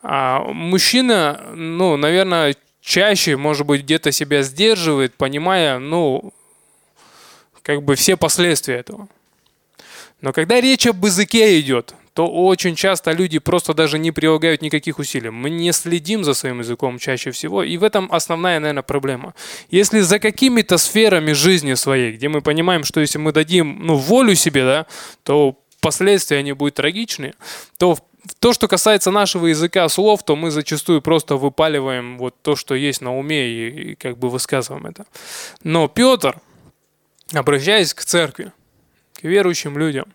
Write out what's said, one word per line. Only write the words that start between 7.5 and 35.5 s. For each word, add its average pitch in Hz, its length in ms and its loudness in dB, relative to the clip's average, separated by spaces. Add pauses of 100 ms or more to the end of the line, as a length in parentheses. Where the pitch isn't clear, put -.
как 147 200 -4
бы 139 140 2
все 143 200 2
последствия 160 600 0
этого. 107 320 -14 (1120)
Но 135 120 -4
когда 233 280 0
речь 254 260 2
об 196 180 0
языке 202 560 4
идёт, 131 340 -2 (200)
то 165 140 0
очень 175 480 0
часто 185 340 0
люди 160 300 0
просто 170 340 0
даже 156 240 2
не 160 140 -2
прилагают 160 500 2
никаких 151 380 -4
усилий. 117 300 -6
Мы 123 200 -6
не 170 220 -2
следим 175 500 -2
за 147 120 0
своим 123 260 -6
языком 120 400 -6
чаще 131 320 -6
всего, 180 320 -4
и 165 120 -4
в 170 60 -2
этом 208 300 0
основная, 170 480 -2
наверное, 151 240 -4
проблема. 135 500 -6 (340)
Если 202 300 2
за 202 220 2
какими-то 220 580 2
сферами 180 540 4
жизни 147 420 2
своей, 127 380 0
где 117 160 -6
мы 151 120 0
понимаем, 160 440 0
что 160 160 -2
если 147 180 0
мы 156 140 0
дадим, 156 480 2
ну, 165 160 2
волю 196 400 4
себе, 143 280 2
да, 143 220 2 (380)
то 139 320 4 (260)
последствия, 185 560 2
они 139 140 -4
будут 143 220 -2
трагичные, 160 600 -4 (440)
то 180 160 4
в-, - 80 -8 (380)
то, 233 120 4
что - 140 0
касается 190 460 2
нашего 190 340 0
языка 165 420 2
слов, 208 360 2
то 156 100 2
мы 160 160 -4
зачастую 151 500 -2
просто 156 360 0
выпаливаем 135 840 -2
вот 123 240 -8
то, 147 140 0
что - 180 -6
есть 135 280 -2
на 127 140 -6
уме, 139 300 -4
и, 113 460 -8
и - 20 -12
как 123 240 -12
бы 123 100 -4
высказываем 127 580 -6
это. 175 180 -16 (580)